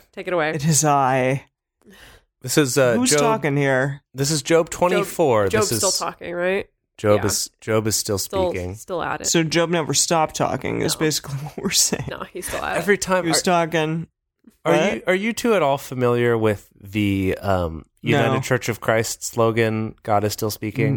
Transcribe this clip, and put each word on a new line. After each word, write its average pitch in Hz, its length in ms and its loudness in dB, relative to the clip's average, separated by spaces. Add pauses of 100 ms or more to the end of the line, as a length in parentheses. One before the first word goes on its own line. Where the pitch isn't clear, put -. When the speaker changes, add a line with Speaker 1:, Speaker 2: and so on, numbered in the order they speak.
(120)
Speaker 1:
Take - 160 -12
it 180 60 -4
away. 156 160 0
Speaker 2:
It 156 160 -4
is 156 180 4
I. 135 640 2 (960)
Speaker 3:
This 127 160 0
is, 139 200 2
uh, 123 180 4
Speaker 2:
Who's 247 140 2
Speaker 3:
Job, 147 100 4
Speaker 2:
talking 143 360 0
here? 139 460 0 (100)
Speaker 3:
this 139 180 -2
is 151 120 -2
Job 165 280 2
twenty-four. 139 760 2
Speaker 1:
Job, 214 140 2
Speaker 3:
This 196 80 -2
Speaker 1:
Job's - 20 -2
Speaker 3:
is 220 60 0
Speaker 1:
still 190 280 -2
talking, 170 280 -10
right? 180 340 -2 (300)
Speaker 3:
Job 104 220 2
Speaker 1:
Yeah. 98 60 -2
Speaker 3:
is, - 240 -4 (100)
Job 110 260 0
is 107 100 0
still 101 220 -2
Speaker 1:
Still, 185 320 -2
Speaker 3:
speaking. 90 260 -6
Speaker 1:
still 165 260 -8
at 135 200 -6
it. - 40 -10
Speaker 2:
So 165 160 2
Job 165 280 0
never 156 240 -2
stopped 160 420 0
talking - 460 -2
is 170 120 -2
Speaker 1:
No. - 60 -6
Speaker 2:
basically 151 360 -2
<laughs> 135 80 -10
what 147 120 -14
we're - 140 -4
saying. - 400 0
Speaker 1:
No, - 220 -12
he's 185 140 -12
still - 160 -6
at 147 140 -4
it. - 40 -2
Speaker 3:
Every 185 180 0
time 185 260 -2
Speaker 2:
He 165 60 -2
was 156 100 0
Speaker 3:
are, - 40 -6
Speaker 2:
talking. 165 600 0 (580)
Speaker 3:
are 156 80 2
Speaker 2:
What? 170 220 2
Speaker 3:
you, 226 140 -8
are 185 60 2
you 208 180 -2
two 226 220 0
at 185 80 4
all 139 160 2
familiar 120 600 0
with 107 300 0 (100)
the, 98 640 0
um, 87 460 -2 (160)
United 143 320 2
Speaker 2:
No. 131 60 0
Speaker 3:
Church - 280 -2
of 113 140 -4
Christ 113 420 0
slogan, 110 760 0
"God 104 200 2
is 104 120 -2
still 110 160 -4
speaking"? 110 360 -2 (100)